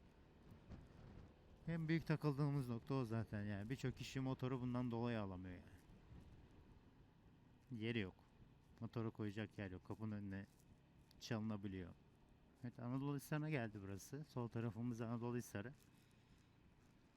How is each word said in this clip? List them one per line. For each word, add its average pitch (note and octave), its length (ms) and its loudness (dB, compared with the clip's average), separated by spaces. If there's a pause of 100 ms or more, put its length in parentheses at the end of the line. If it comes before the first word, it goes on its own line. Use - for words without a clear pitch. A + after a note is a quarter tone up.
(1700)
En E3 200 2
büyük D#3+ 200 6
takıldığımız C#3+ 600 6
nokta A#2 240 0
o C3+ 120 4
zaten G#2+ 380 2
yani. G#2 260 0
Birçok B2+ 280 0
kişi - 220 -4
motoru C3 420 2
bundan B2 300 2
dolayı A#2 300 2
alamıyor F#2 320 -4
yani. F2 120 -12 (2250)
Yeri A#2 160 6
yok. F#2 160 2 (640)
Motoru A2+ 320 0
koyacak G#2 460 -2
yer G2 140 -2
yok. F2+ 140 -8
Kapının G#2+ 260 -4
önüne G2+ 340 -2 (760)
çalınabiliyor. G#2 760 0 (680)
Evet, A#2+ 160 -6
Anadolu C3+ 380 0
Hisarı'na D3+ 320 0
geldi A#2 320 0
burası. G2 420 -6
Sol B2 240 -2
tarafımız A#2 540 0
Anadolu A#2+ 360 0
Hisarı. A2+ 360 -4 (1400)